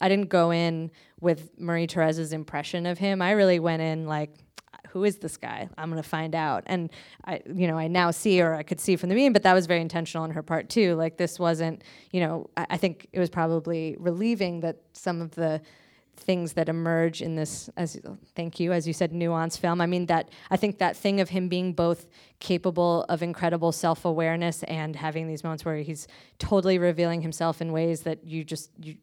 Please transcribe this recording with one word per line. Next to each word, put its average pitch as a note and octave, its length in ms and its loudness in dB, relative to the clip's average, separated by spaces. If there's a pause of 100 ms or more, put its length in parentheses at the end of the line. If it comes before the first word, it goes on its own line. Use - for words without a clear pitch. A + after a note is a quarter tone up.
I F#3 80 4
didn't G3 200 2
go E3+ 220 6
in E3 400 0 (300)
with D#3+ 360 0
Marie E3+ 300 0
Therese's D#3+ 460 0
impression D#3 520 -6
of F3 120 -2
him. G3 240 0
I F3+ 100 4
really F#3+ 280 6
went D#3+ 240 0
in D#3+ 240 -2
like, D3+ 240 -4 (580)
"Who F#3 140 -2
is G3+ 160 2
this - 180 -10
guy? A2+ 400 -10
I'm D#3+ 120 -8
gonna D#3+ 120 -4
find D#3+ 320 -4
out." D3+ 320 0
And F3 240 -4 (360)
I, F#3 160 -6 (120)
you F#3 140 2
know, D#3+ 100 0
I D#3+ 100 -2
now F3 220 4
see, F3+ 320 4
or E3 140 2
I D3+ 80 -6
could D#3 160 -6
see F#3 160 2
from F3 140 -2
the F#3+ 60 0
beginning, C4 180 6
but G3+ 100 4
that F#3 100 8
was F#3 140 6
very E3+ 140 2
intentional E3 420 -4
on D#3+ 80 -4
her D#3 100 -4
part D#3+ 280 -4
too. F#3 260 4
Like, E3 220 0
this E3+ 200 -2
wasn't, E3 460 0 (280)
you F3+ 100 0
know, D#3+ 360 -2
I, E3+ 140 -2
I F3+ 60 0
think F3 360 -4
it F#3 60 0
was E3+ 100 2
probably E3 680 0
relieving F3+ 640 0
that E3 160 -4 (160)
some E3+ 280 -4
of E3 140 -8
the D#3+ 260 0 (560)
things F3 360 -2
that E3 160 0
emerge E3 520 0
in E3 140 -4
this, D#3 420 -6
as, E3+ 220 -6 (360)
thank E3+ 240 -6
you, F3 140 0
as E3+ 120 0
you E3 80 -2
said, E3 180 0
nuanced E3+ 480 -2
film. F3 220 0
I E3+ 60 2
mean, F3+ 180 0
that, E3 240 0 (220)
I F#3+ 60 4
think G3+ 200 -2
that F3+ 180 2
thing G3 240 0
of F#3+ 100 0
him F3+ 180 -2
being F3+ 260 -2
both E3+ 340 0 (320)
capable F3 680 2
of E3 140 -2
incredible E3+ 480 0
self-awareness E3 920 0
and D#3 320 -6
having D#3 320 -4
these D#3 160 -8
moments D#3+ 220 -6
where D#3+ 120 -2
he's D3+ 300 -8 (300)
totally F#3+ 400 4
revealing E3+ 440 2
himself D#3+ 400 -2
in E3 100 -4
ways D#3+ 300 0
that D#3+ 220 -6
you D#3+ 200 -8
just, D#3 260 -10 (120)
you, D#3 200 -14